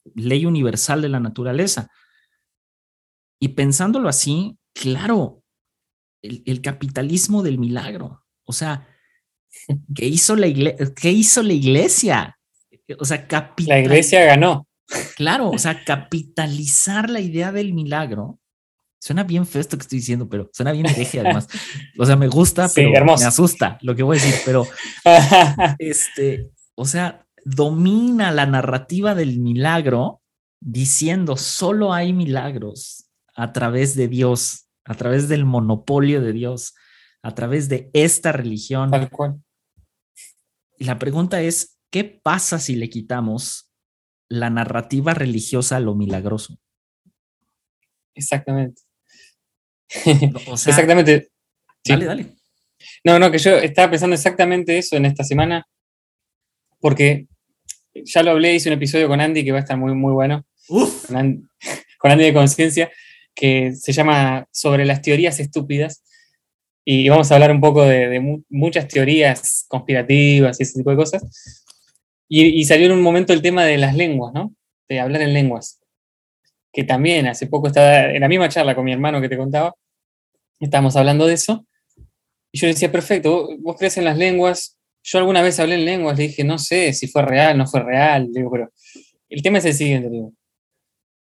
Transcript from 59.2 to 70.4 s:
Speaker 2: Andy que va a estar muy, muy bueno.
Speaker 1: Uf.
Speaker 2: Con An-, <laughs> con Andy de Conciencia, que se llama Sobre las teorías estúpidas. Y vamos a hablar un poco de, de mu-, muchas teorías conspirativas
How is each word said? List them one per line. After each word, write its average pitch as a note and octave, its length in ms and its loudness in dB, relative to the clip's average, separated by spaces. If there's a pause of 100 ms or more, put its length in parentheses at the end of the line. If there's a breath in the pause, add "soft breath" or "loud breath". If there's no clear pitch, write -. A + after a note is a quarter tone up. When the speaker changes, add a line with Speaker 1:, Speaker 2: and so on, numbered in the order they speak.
Speaker 2:
Andy D#3 240 -2
que C3+ 80 -2
va C3+ 60 0
a - 20 -2
estar C#3 160 -6
muy, C3 180 -4
muy C3+ 180 0
bueno. C#3 320 0 (240)
Speaker 1:
Uf. - 380 -2
Speaker 2:
Con B2+ 100 -8
An-, C3+ 340 -4 (100)
<laughs> - 380 -14
con C#3 120 2
Andy D3+ 140 6
de D3+ 100 4
Conciencia, D#3 560 2 (440 soft breath)
que C3 400 0
se C3+ 180 -6
llama C#3 600 2
Sobre C#3 320 0
las C#3+ 180 -2
teorías D#3 380 0
estúpidas. C#3+ 600 -6 (840)
Y C3+ 240 2
vamos D3 220 6
a D3+ 40 8
hablar D3 160 8
un D3 100 4
poco D3 240 6
de, B2+ 240 4
de B2+ 120 -2
mu-, D3 280 -4
muchas D3 400 -2
teorías C#3 800 0
conspirativas C#3 920 2